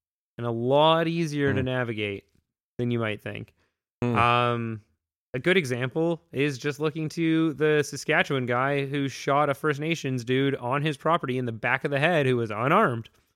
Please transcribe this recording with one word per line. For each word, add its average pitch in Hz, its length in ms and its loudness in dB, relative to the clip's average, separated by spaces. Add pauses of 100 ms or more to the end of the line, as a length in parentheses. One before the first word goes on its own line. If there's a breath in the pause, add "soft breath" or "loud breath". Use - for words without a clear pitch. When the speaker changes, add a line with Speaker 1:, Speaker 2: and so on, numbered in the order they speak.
(380)
Speaker 1:
and 117 100 -6
a 120 40 -2
lot 147 560 4
easier 147 460 0
to - 80 0
Speaker 2:
Hmm. 127 40 0
Speaker 1:
navigate 113 600 -4 (520)
than 120 140 0
you 117 80 0
might 107 220 -4
think. 104 320 -10 (480)
Speaker 2:
Hmm. 120 160 0
Speaker 1:
Um, 117 640 0 (520)
a 131 60 -4
good 180 180 2
example 151 640 -2 (100)
is 135 260 0
just 139 220 -6
looking 156 300 -4
to 160 440 0
the 151 320 2
Saskatchewan 143 640 0
guy 135 380 0
who 139 240 -2
shot 143 400 0
a 139 40 0
First 143 260 -2
Nations 143 440 -4
dude 131 320 2
on 131 260 -2
his 151 160 -2
property 160 400 0
in 127 80 -2
the 120 60 -4
back 120 320 -2
of 147 80 0
the 139 80 0
head 156 260 2
who 127 120 2
was 117 120 -2
unarmed. 127 600 0 (260)